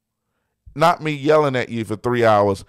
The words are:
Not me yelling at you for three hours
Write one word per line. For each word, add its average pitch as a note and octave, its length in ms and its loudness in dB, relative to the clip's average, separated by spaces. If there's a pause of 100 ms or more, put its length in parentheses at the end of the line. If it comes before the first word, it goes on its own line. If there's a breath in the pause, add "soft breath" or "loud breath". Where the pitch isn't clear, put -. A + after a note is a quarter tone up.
(760)
Not D#3+ 260 2
me D3+ 100 -4
yelling D3 440 0
at B2 140 -4
you A2+ 160 -6
for G#2+ 100 -8
three A#2+ 300 -2
hours G2+ 440 2